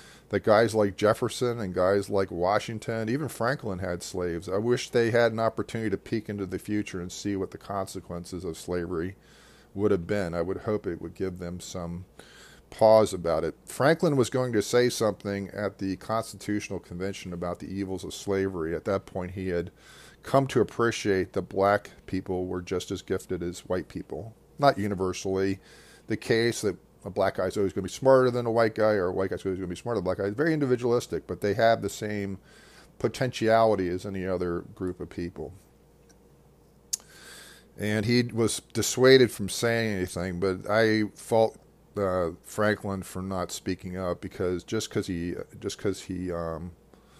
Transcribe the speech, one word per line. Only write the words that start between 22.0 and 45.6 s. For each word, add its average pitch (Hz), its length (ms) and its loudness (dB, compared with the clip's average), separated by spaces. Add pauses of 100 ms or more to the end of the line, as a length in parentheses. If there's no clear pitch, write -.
people 92 400 -4
were 92 160 -4
just 87 300 -4
as 92 100 -4
gifted 92 420 -4
as 87 180 -6
white - 280 -4
people. - 460 -10 (240)
Not 139 180 4
universally 98 840 -2 (480)
the 110 100 -2
case 117 420 2
that 95 160 -2 (280)
a 101 60 -8
black 95 260 0
guy 95 100 0
is 90 100 -4
always 98 160 0
gonna 95 120 -4
be 90 40 -8
smarter 131 400 6
than 120 160 -2
a 117 60 0
white 113 240 2
guy 107 200 4
or 92 120 2
a 92 60 0
white 95 180 0
guy 90 60 -4
is 90 100 -6
always 92 120 -2
gonna 90 100 -6
be 87 80 -6
smarter 117 240 -4
than - 20 -6
a - 20 -6
black 92 140 0
guy. 98 60 -2
It's 104 120 -2
very 160 160 2
individualistic, 120 760 0
but 90 120 -8
they 101 140 2
have 113 260 4
the 101 80 -4
same 101 500 -6 (600)
potentiality 113 880 4
as 92 160 -4
any 95 220 -6
other 90 380 -2 (100)
group 90 260 -6
of 87 80 -8
people. 87 460 -8 (2250)
And 107 260 0
he 123 200 4
was 113 360 0 (140)
dissuaded 127 560 8
from 98 180 -6
saying 113 480 0
anything, 90 440 -4
but 95 280 -2
I 110 360 4 (100)
fault, 113 420 2 (400)
uh, 92 360 0 (100)
Franklin 101 640 -2
for - 180 -10
not 92 300 -4
speaking 90 440 -6
up, 90 240 -4
because 90 440 -4
just - 260 -4
'cause 104 160 -2
he, 87 300 -4 (240)